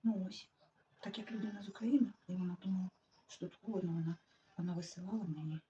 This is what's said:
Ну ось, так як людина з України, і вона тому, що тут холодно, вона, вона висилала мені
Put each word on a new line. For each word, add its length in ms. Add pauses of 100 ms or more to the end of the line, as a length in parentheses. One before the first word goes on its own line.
Ну 260
ось, 200 (500)
так 200
як 140
людина 300
з 60
України, 440 (140)
і 100
вона 260
тому, 280 (380)
що 120
тут 220
холодно, 300
вона, 240 (400)
вона 180
висилала 500
мені 460